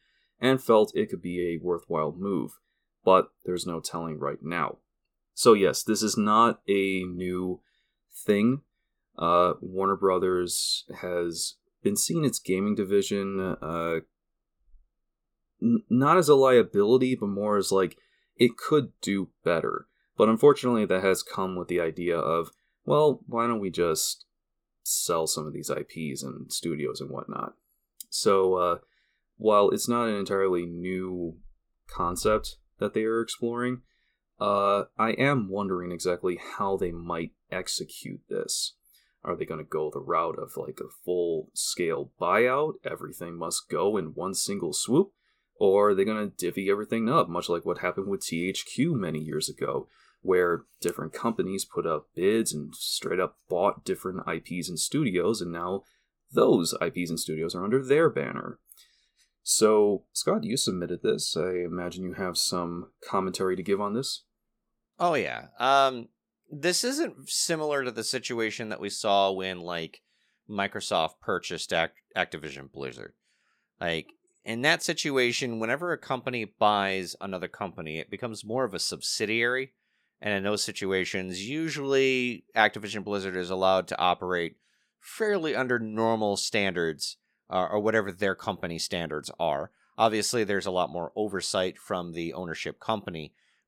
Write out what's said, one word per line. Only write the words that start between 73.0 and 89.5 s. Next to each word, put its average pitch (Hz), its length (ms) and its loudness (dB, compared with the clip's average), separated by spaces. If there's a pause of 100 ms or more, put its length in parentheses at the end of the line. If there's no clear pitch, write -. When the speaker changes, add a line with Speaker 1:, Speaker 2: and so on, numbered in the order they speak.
Speaker 2:
Like, 82 280 -4 (360)
in 113 180 -6
that 160 200 2
situation, 127 760 -2
whenever 139 340 -4
a 147 60 -6
company 123 460 -6
buys 98 760 0
another 92 280 -8
company, 80 500 -10
it - 120 -10
becomes 107 340 -10
more 120 200 -2
of 104 80 -6
a 92 60 -8
subsidiary. 117 920 -2 (480)
And 104 120 -4
in 98 120 0
those 104 200 0
situations, 95 840 -4
usually 135 960 0 (120)
Activision 107 480 0
Blizzard 98 320 -4
is 90 140 -4
allowed 95 380 2
to - 100 -6
operate 90 580 -2 (420)
fairly 202 560 -2
under 123 240 0
normal 110 580 0
standards, 87 840 -2 (320)
uh, 90 200 0
or 104 80 0
whatever 107 320 0
their 95 240 -2
company 87 440 -6
standards 78 600 -6
are. 76 320 -2 (260)